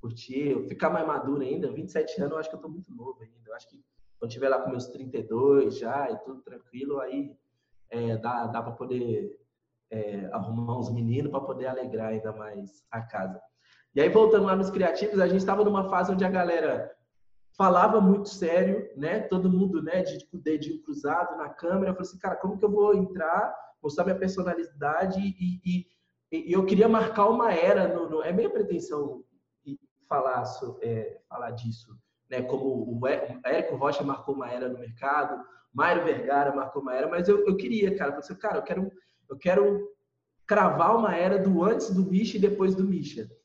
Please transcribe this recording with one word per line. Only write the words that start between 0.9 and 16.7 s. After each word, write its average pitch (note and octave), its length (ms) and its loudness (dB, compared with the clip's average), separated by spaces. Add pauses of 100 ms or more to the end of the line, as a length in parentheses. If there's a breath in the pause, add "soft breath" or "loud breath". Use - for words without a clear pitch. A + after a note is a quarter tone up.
mais D#3+ 140 0
maduro C#3 380 -2
ainda. C3+ 300 -4
Vinte D#3+ 160 -10
e - 40 -16
sete D#3 280 -2
anos, D#3+ 140 -4
eu D#3 40 -4
acho D#3+ 100 -8
que D#3+ 60 -12
eu D3+ 60 -14
tô D#3 80 -16
muito E3 260 -16
novo B2+ 280 -14
ainda. A2+ 120 -20 (140)
Eu A2+ 80 -14
acho - 120 -20
que - 140 -20 (380)
quando A#2 100 -8
tiver B2+ 180 -2
lá C3 120 2
com B2+ 100 -6
meus A#2+ 160 -6
trinta B2+ 320 -10
e A2 60 -4
dois C3 540 4
já B2+ 340 -4
e A2 60 -6
tudo C3 240 -16
tranquilo, C3+ 580 -10
aí, C#3 340 -6 (560)
é, A#2 260 -2
dá, A2+ 300 -4
dá A2+ 160 -6
pra A#2 100 -10
poder, A#2+ 640 -4 (540)
é, G#2 420 -6
arrumar A#2 460 -4
uns - 140 -6
meninos A#2+ 380 -2
pra C#3 100 -4
poder C3 260 -8
alegrar A2+ 420 -6
ainda A2 240 -6
mais G#2 580 -14
a A2+ 120 -8
casa. F#2+ 380 -8 (540 soft breath)
E C#3 60 2
aí, E3 80 6
voltando G#3+ 380 6
lá F#3+ 100 2
nos F#3+ 140 0
criativos, F#3+ 500 0
a F3 80 4
gente F#3 180 2
tava G3+ 160 2
numa G3+ 260 2
fase F3+ 240 0
onde F#3 120 2
a F3+ 60 2
galera E3+ 600 0 (680)